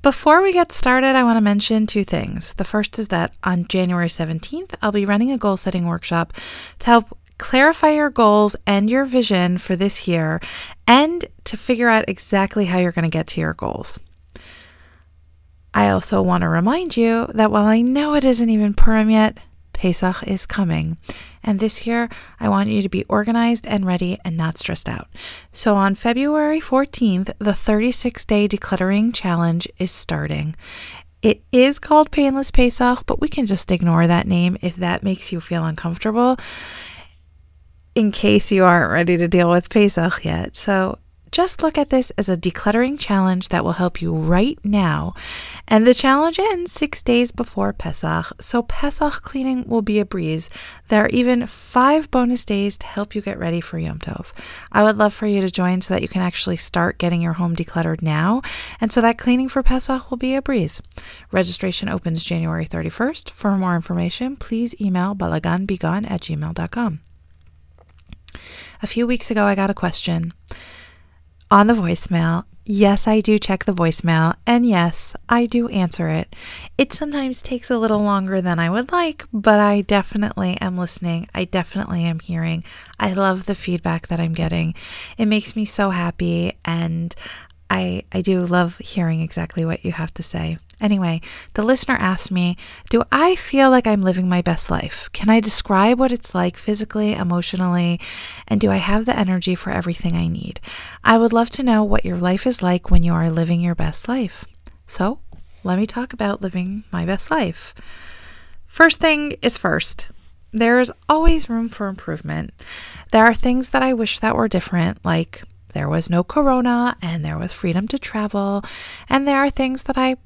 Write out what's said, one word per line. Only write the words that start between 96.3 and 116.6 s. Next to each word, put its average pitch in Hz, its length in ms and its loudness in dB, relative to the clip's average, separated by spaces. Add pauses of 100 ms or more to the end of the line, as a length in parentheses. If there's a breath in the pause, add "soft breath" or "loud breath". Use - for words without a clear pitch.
like 180 220 0
physically, 214 580 -2
emotionally, 175 840 -2 (480 loud breath)
and 208 120 0
do 214 80 2
I 190 100 2
have 202 280 0
the 247 100 2
energy 185 380 0
for - 160 -8
everything 170 460 -2
I 170 100 0
need? - 340 -8 (440 loud breath)
I 226 140 6
would 226 140 4
love 233 180 2
to - 120 -6
know 226 220 4
what 202 200 2
your 180 120 -2
life 180 320 0
is 247 140 -2
like 180 280 0
when 175 140 10
you 170 100 2
are 165 160 2
living 170 300 0
your 175 160 -2
best - 320 -4
life." 240 360 -4 (400)
So, 208 360 -4 (420)
let 185 160 -2
me 214 80 0
talk 247 260 -8
about 208 300 -4
living 185 480 -6
my - 160 -4
best 190 240 -4
life. - 440 -4 (920 loud breath)
First - 320 4
thing 294 420 0
is - 160 0
first, - 520 -2 (440)
there 233 280 4
is 247 120 0 (160)
always 320 400 6
room 226 200 -2
for 214 180 -8
improvement. 151 640 -8 (600 loud breath)
There 220 120 6
are 226 100 6
things 247 340 2
that 262 160 0
I 262 100 2
wish 226 240 -2
that 220 160 0
were 226 140 2
different, 175 560 -2
like 165 400 -2 (300)
there 143 140 -4
was 160 220 -2
no 175 120 2
corona 247 800 0